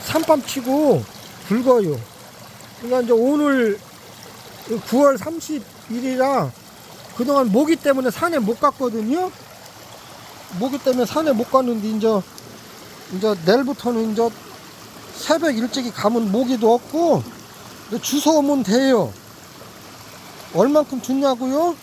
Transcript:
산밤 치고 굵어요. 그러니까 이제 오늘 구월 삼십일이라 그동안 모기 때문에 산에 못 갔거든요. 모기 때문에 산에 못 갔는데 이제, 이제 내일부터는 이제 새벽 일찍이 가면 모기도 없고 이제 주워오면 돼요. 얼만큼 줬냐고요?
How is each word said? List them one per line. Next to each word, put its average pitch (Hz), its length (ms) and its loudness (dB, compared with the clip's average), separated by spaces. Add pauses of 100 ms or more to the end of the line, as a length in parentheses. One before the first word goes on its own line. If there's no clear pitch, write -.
산밤 311 420 0
치고 262 580 0 (440)
굵어요. 220 520 2 (760)
그러니까 247 240 -2
이제 240 120 2
오늘 254 640 2 (1080)
구월 269 300 4
삼십일이라 254 1300 -4 (680)
그동안 262 340 2
모기 302 240 2
때문에 262 360 0
산에 330 280 -2
못 226 200 -2
갔거든요. 262 720 -2 (1300)
모기 262 180 -4
때문에 254 280 0
산에 302 260 0
못 233 200 0
갔는데 240 380 2
이제, 220 180 0 (1040)
이제 208 200 0 (120)
내일부터는 233 680 0
이제 226 180 0 (880)
새벽 302 420 0
일찍이 240 340 -4
가면 220 400 0
모기도 233 420 2
없고 262 500 0 (640)
이제 220 140 -6
주워오면 285 640 2
돼요. 220 480 2 (1400)
얼만큼 269 480 2
줬냐고요? 269 800 0